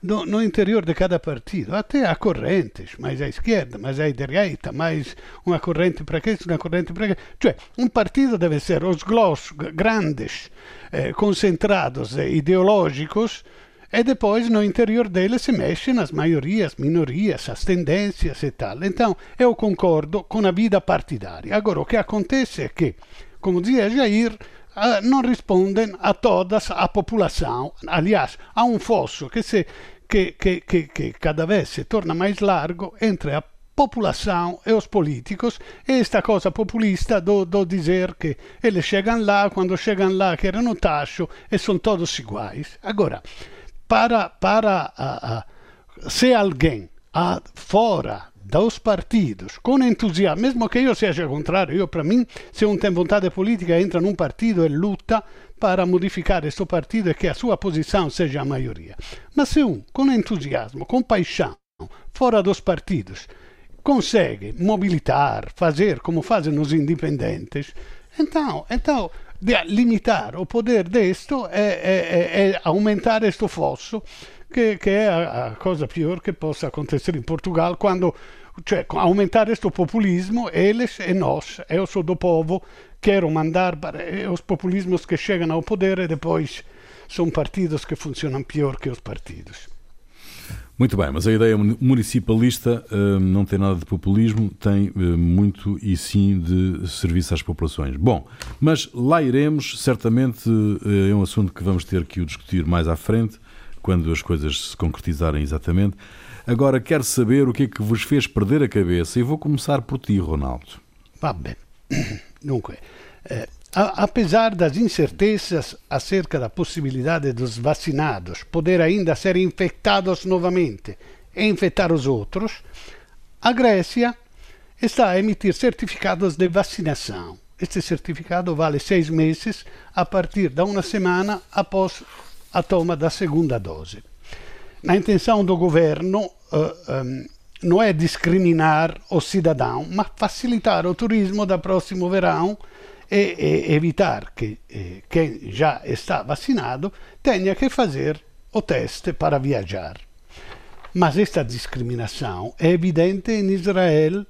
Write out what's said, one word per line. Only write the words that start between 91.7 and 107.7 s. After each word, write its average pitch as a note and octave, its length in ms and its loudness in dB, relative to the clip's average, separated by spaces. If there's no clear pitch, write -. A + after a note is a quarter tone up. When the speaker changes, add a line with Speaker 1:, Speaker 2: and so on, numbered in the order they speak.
Speaker 2:
municipalista, A#2+ 1120 2
eh, G2+ 280 2
não F#2+ 260 4
tem F#2+ 140 -2
nada G2 180 2
de D#2+ 80 -6
populismo, G#2 640 2
tem, G2+ 340 2
eh, G2 60 -2
muito F2+ 800 2
e G2 140 0
sim G2 420 2
de F#2 500 0
serviço E2+ 460 -2
às D#2+ 80 -2
populações. D2+ 540 -4
Bom, F#2 300 2
mas D#3 340 2
lá C#3 280 2
iremos, C#3+ 580 0
certamente, A#2+ 680 0
eh, G#2 600 2
é G#2 40 4
um G#2 80 4
assunto F#2+ 300 0
que - 120 -10
vamos F#2 200 0
ter F#2 200 -2
que - 160 -8
o E2+ 60 -2
discutir E2+ 400 -4
mais E2+ 220 2
à E2+ 60 2
frente, A2 460 -2
quando F2 320 0
as D#2 80 -2
coisas D2+ 500 -4
se - 60 -14
concretizarem D#2+ 640 -2
exatamente. E2+ 540 0
Agora C3 360 2
quero C#3 240 0
saber B2+ 440 4
o B2 40 0
que C#3 100 0
é C3 60 2
que - 120 -8